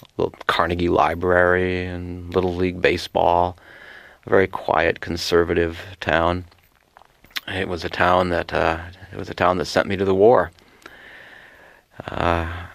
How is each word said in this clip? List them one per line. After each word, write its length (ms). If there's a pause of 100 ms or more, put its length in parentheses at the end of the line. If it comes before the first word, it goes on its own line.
(180)
little 160 (120)
Carnegie 420
Library 1000
and 480
Little 200
League 280
Baseball, 760 (680)
a 40
very 160
quiet, 540
conservative 800 (220)
town. 440 (1040)
It 200
was 140
a 60
town 400
that, 240
uh, 260 (320)
it 60
was 140
a 40
town 220
that 100
sent 220
me 80
to 80
the 100
war. 360 (1600)
Uh, 420 (240)